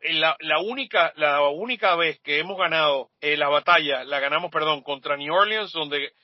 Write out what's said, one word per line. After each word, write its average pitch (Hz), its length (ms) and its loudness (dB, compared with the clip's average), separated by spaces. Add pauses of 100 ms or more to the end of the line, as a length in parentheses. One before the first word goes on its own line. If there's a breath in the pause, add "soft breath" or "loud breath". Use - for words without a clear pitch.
(100)
la, 160 300 0
la 156 180 0
única, 208 580 0
la 147 320 2
única 196 480 0
vez 165 240 0
que 147 180 -2
hemos 185 200 -4
ganado, 156 500 0 (140)
eh, 147 160 0
la 147 100 2
batalla, 147 560 2
la 139 160 -2
ganamos, 156 300 -2
perdón, 156 320 -2
contra 143 340 -4
New 143 160 -6
Orleans, 208 400 2
donde 143 400 -4 (120)